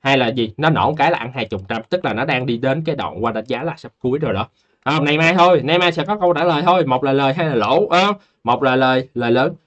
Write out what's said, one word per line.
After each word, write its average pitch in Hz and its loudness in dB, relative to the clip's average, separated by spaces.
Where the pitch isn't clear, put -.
hai 135 2
là 120 0
gì? 117 -2
Nó 160 0
nổ 127 2
cái 156 0
là 165 -2
ăn 120 -10
hai 123 -4
chục 98 -8
trăm, 113 -6
tức 180 -4
là 123 -2
nó 113 -2
đang 135 -2
đi 123 -2
đến 135 -2
cái 156 -4
đoạn 90 -6
qua 117 -2
đánh 110 -6
giá 123 -6
là 165 -6
sắp - -18
cuối 131 -2
rồi 131 -2
đó. 107 -4
Không, 151 0
nay 151 2
mai 160 2
thôi, 175 6
nay 160 2
mai 175 2
sẽ 175 -4
có 208 -4
câu 175 2
trả 160 0
lời 160 0
thôi, 180 2
một 127 0
là 135 0
lời, 135 2
hai 165 -2
là 147 -2
lỗ, 113 2
ờ, 185 2
một 123 0
là 127 2
lời, 127 2
lời 120 -2
lớn 127 2